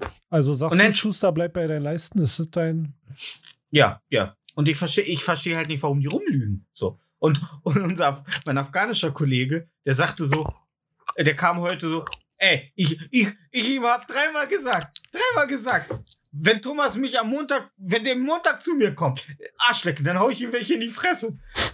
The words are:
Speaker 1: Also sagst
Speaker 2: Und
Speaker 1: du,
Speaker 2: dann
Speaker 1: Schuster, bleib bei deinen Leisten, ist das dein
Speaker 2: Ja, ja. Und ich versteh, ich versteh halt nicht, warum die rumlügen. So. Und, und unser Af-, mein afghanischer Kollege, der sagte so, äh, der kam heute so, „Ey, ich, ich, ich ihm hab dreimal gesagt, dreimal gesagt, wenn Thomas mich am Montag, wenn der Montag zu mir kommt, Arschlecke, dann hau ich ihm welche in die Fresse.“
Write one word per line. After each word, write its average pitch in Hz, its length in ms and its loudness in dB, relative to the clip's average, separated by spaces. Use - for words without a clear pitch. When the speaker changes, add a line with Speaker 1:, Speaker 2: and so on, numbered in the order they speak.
Speaker 1:
Also 147 240 2
sagst 151 200 -2
Speaker 2:
Und 175 60 4
Speaker 1:
du, 202 60 6
Speaker 2:
dann 214 100 4
Speaker 1:
Schuster, 202 360 2
bleib 170 220 -2
bei 170 140 -2
deinen 151 160 -2
Leisten, 156 360 -2
ist 147 200 2
das 160 100 -4
dein 160 440 -2
Speaker 2:
Ja, 139 400 4
ja. 101 260 0
Und 147 120 2
ich 151 100 2
versteh, 175 240 0
ich 160 220 -2
versteh 165 320 -2
halt 160 120 -4
nicht, 147 160 -4
warum 143 160 2
die 139 80 0
rumlügen. 143 640 -2
So. - 260 -6
Und, 156 220 2
und 180 180 2
unser 170 260 0
Af-, 139 160 -2
mein 139 120 -2
afghanischer 180 540 -2
Kollege, 139 580 -2
der 139 100 2
sagte 160 300 2
so, 143 260 0
äh, 165 80 -2
der 151 120 2
kam 175 240 2
heute 175 300 -4
so, 160 160 -4
„Ey, 180 380 2
ich, 165 240 2
ich, 226 160 4
ich 240 180 0
ihm 269 140 -2
hab 240 240 0
dreimal 294 400 0
gesagt, 262 540 -2
dreimal 370 360 0
gesagt, 240 460 -2
wenn 196 300 2
Thomas 262 360 -2
mich 254 220 0
am 220 100 0
Montag, 277 480 -2
wenn 196 260 -2
der 254 120 0
Montag 302 480 0
zu 330 120 0
mir 208 200 2
kommt, 135 320 -2
Arschlecke, 175 440 2
dann 175 160 0
hau 220 100 4
ich 226 120 -4
ihm 240 100 -6
welche 233 220 -2
in 226 80 0
die 233 80 -4
Fresse.“ 349 500 -2